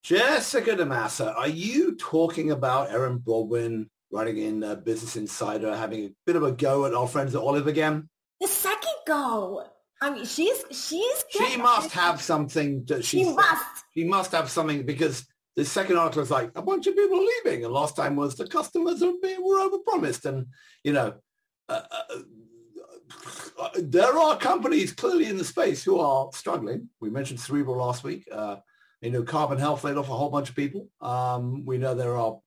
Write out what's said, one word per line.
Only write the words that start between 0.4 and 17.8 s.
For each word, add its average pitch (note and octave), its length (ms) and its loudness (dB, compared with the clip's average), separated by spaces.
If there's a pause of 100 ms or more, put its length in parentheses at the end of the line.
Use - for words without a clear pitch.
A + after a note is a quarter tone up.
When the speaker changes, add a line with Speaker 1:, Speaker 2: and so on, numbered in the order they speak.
Speaker 1:
DeMassa, A#2+ 600 -2
are B2+ 120 -2
you A3 480 0
talking E3 540 0
about C3 420 0
Erin B2 280 0
Baldwin A2+ 720 -2 (200)
writing G#2+ 280 -4
in, G#2+ 240 -4
uh, G#2 100 -4
Business A2+ 420 -6
Insider, G#2+ 600 -4
having A2 300 -6
a G2 60 -10 (140)
bit F3 100 4
of D#3+ 60 4
a C#3 100 2
go C#3 340 2
at B2 100 0
our B2 120 0
friends C3+ 280 -2
at B2+ 60 0
Olive C#3+ 260 2
again? D#3 420 0 (320)
Speaker 2:
The F#4+ 60 -2
second A4+ 480 -2 (100)
go. A3+ 600 -2 (360)
I C#4+ 80 0
mean, B3 160 -6
she's, F#4 460 0
she's F#4+ 580 -2
Speaker 1:
She - 100 -6
Speaker 2:
getting B3+ 220 2
Speaker 1:
must A#3+ 300 4
have F3 300 2
something C#3+ 640 0
that C3 200 -2
Speaker 2:
She - 180 2
Speaker 1:
she's D#4+ 120 2
Speaker 2:
must. - 480 2 (100)
Speaker 1:
she E3 100 -2
must F#3 280 0
have D#3+ 180 0
something, D3+ 340 0
because C3+ 440 -2 (280)
the D3 100 2
second F#3+ 320 2
article D#3 260 2
is C3 80 -2
like, C3 240 0
"A F3 60 -8
bunch F#4+ 260 0
of F#4+ 80 8
people F#4+ 220 6
are G4 100 4 (160)
leaving, A#2 220 0
and A#2 80 -4
last D3 220 0